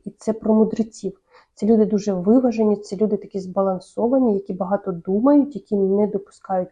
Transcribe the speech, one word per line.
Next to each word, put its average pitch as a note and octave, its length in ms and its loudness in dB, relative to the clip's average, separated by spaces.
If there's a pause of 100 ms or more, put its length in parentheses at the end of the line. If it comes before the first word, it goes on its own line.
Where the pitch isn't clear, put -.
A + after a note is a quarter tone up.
і G3 40 -14
це - 240 -6
про A3 200 0
мудреців. G#3+ 680 -2 (340)
Це - 100 -6
люди A3 200 4
дуже G3+ 280 -2
виважені, G#3+ 640 2
це - 200 -8
люди G#3 220 0
такі - 220 -12
збалансовані, G3 920 -2
які G3 200 -4
багато F#3+ 380 -4
думають, A#3+ 640 2
які G3+ 200 -8
не G3 320 2
допускають G3 640 -6